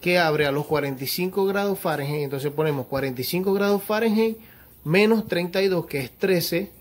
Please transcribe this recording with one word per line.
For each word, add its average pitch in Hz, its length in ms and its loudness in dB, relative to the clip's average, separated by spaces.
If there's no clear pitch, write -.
que 180 180 2
abre 151 280 4
a 139 40 0
los 143 140 0
cuarenta 139 400 -2
y - 20 -6
cinco 185 380 -2
grados 196 340 0
Fahrenheit, 147 460 -2
entonces 139 260 -4
ponemos 143 360 0
cuarenta 135 340 -4
y 127 40 -4
cinco 185 280 -2
grados 202 300 2
Fahrenheit 220 560 0
menos 214 460 4
treinta 175 320 -2
y 196 80 2
dos, 175 160 0
que - 140 -6
es 127 120 -6
trece 180 600 0